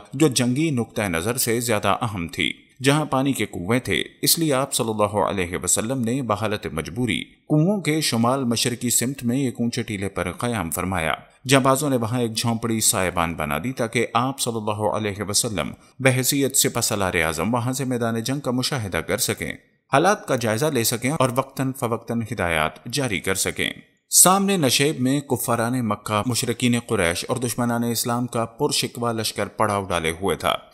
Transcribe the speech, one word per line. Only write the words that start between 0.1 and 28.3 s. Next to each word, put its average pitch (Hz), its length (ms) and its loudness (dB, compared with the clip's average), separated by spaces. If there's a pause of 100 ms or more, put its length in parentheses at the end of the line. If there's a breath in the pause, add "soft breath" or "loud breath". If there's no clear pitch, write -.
जो 147 140 4
जंगी 127 420 0
नुक्ता 117 380 -2
नजर 90 280 -2
से 120 240 0
ज्यादा 104 300 0
अहम 101 360 -2
थी। - 380 -4 (160)
जहां 143 240 4
पानी 135 280 0
के 107 120 -2
कुएं 101 340 -2
थे, 95 200 -2 (240)
इसलिए 160 280 2
आप 135 200 0
सल्लल्लाहु 107 480 0
अलैहि 90 380 0
वसल्लम 104 400 0
ने 123 240 0
बहालत 107 400 -2 (120)
मजबूरी 80 440 -2 (300)
कुओं 170 320 4
के 151 220 0
शुमाल 127 440 2
मशरकी 120 460 0
सिमत 127 320 -2
में 127 240 0
एक 117 140 -4
ऊंचे 117 220 -2
टीले 101 240 -4
पर 90 240 -4
क़याम 107 380 -4
फरमाया। 90 540 -2 (240 soft breath)
जांबाजों 135 420 4
ने 131 80 2
वहां 117 240 -2
एक 113 120 -2
झोंपड़ी 113 480 0
सायबान 90 540 2
बना 76 240 -2
दी 120 120 -4
ताकि 120 440 0
आप 127 240 0
सल्लल्लाहु 107 480 -2
अलैहि 104 360 -2
वसल्लम 92 480 -2 (300 soft breath)
बहैसियत 127 540 2
सिपह 117 260 0
सलार 92 400 0
आज़म 82 300 0
वहां 123 220 0
से 131 120 -4
मैदान 117 360 -2
जंग 135 200 -4
का 135 100 -4
मुशाहिदा 117 500 -2
कर 90 160 -2
सकें, 82 400 -4 (340)
हालात 175 380 2
का 143 60 0
जायजा 117 340 0
ले 127 140 0
सकें 123 280 -2
और 131 200 2
वक्तन 131 400 -2
फवक्तन 117 500 -4
हिदायत 85 520 0 (140)
जारी 117 320 -2
कर 95 160 -2
सकें। - 380 -2 (360)
सामने 196 480 6
नशेब 143 420 2
में 131 220 0
कुफ्फाराने 120 600 0
मक्का, 104 460 0
मुशरकीन 120 520 2
कुरैश 92 500 0
और 120 100 -2
दुश्मनाने 120 520 -2
इस्लाम 120 340 -2
का 117 200 -2